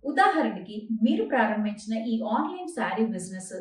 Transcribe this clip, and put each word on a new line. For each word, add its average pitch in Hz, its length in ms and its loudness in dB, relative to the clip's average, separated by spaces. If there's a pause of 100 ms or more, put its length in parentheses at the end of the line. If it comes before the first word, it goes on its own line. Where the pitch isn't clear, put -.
ఉదాహరణకి 233 800 2 (160)
మీరు 320 220 4
ప్రారంభించిన 214 680 0 (180)
ఈ 220 40 0 (200)
ఆన్‌లైన్ 359 320 -2
శారీ 214 380 0
బిజినెస్ 185 560 -8